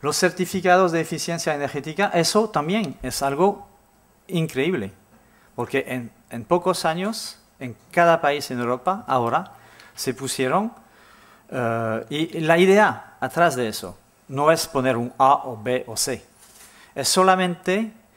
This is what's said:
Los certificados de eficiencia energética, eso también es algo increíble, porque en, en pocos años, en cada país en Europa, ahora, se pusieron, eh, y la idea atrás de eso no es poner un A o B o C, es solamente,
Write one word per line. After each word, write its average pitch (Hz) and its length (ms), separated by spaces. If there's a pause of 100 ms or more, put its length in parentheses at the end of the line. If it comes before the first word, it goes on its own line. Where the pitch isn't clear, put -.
Los 147 160
certificados 180 720
de 165 100
eficiencia 160 540
energética, 147 580
eso 208 360
también 175 520
es 127 220
algo 156 440 (600)
increíble, 156 680 (640)
porque 131 320
en, 123 240 (180)
en 117 160
pocos 175 400
años, 185 540 (200)
en 123 160 (160)
cada 170 300
país 143 300
en 123 80
Europa, 123 480
ahora, 127 460 (420)
se - 180
pusieron, 135 580 (760)
eh, 113 600
y 156 320
la 160 160
idea 185 640
atrás 156 340
de 120 140
eso 92 280 (300)
no 147 240
es 160 160
poner 131 300
un 123 200
A 135 300
o 117 160
B 127 240
o 113 80
C, 120 280 (680)
es 135 140
solamente, 185 840 (260)